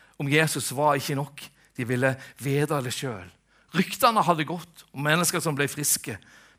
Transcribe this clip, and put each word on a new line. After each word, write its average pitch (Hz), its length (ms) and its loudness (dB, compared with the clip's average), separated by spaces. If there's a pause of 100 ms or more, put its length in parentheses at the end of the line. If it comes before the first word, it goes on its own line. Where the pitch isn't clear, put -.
(180)
om 143 120 -2
Jesus, 151 440 2
var 143 240 4
ikke 139 180 -4
nok. 135 280 -6 (340)
De 123 100 -4
ville 127 280 2 (260)
vite 143 400 0
det 123 120 -6
selv. 101 360 -8 (480)
Ryktene 220 480 2
hadde 160 240 2
gått - 440 -12
om 139 120 -4
mennesker 170 340 2
som 160 160 0
ble 139 140 2
friske, - 480 -4 (420)